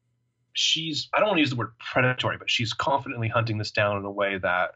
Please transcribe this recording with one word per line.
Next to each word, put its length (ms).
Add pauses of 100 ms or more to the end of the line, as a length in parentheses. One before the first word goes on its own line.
(520)
she's, 600
I 60
don't 80
wanna 120
use 100
the 60
word 220
predatory, 600
but 120
she's 220
confidently 560
hunting 300
this 120
down 280
in 60
a 60
way 280
that 380